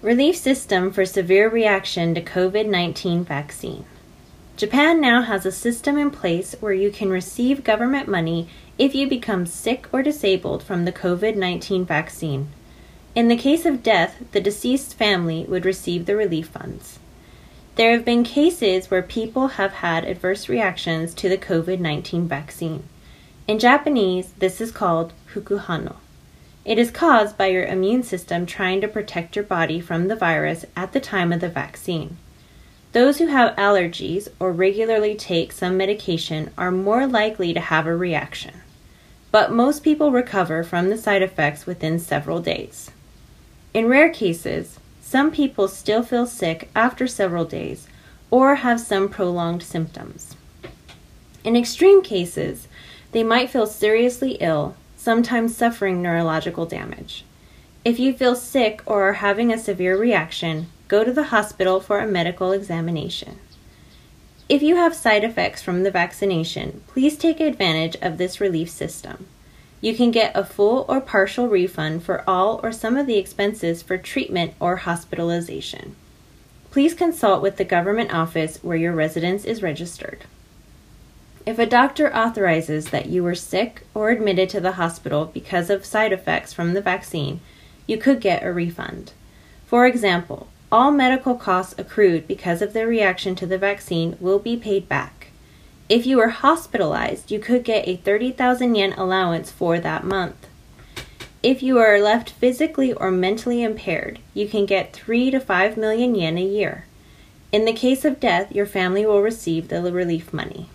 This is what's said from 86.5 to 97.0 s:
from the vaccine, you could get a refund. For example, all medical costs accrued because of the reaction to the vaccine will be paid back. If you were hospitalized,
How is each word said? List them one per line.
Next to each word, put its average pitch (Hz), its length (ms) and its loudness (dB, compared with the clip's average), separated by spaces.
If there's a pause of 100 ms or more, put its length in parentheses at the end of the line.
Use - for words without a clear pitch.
from 170 220 -2
the 202 60 0
vaccine, 175 580 -4 (480)
you 214 120 -2
could 269 220 4
get 185 220 2
a 180 100 -4
refund. - 600 -6 (520)
For 240 220 6
example, 196 640 0 (240)
all 233 180 6
medical 262 460 2
costs 185 420 -2
accrued 185 480 2
because 175 360 -2
of 208 100 -4
the 226 120 -2
reaction 196 520 0
to 185 100 -8
the 190 120 -2
vaccine 185 600 -2
will 190 220 2
be 233 160 -4
paid 202 320 -4
back. - 400 -6 (600)
If 233 160 4
you 262 120 2
were 233 140 4
hospitalized, - 1000 0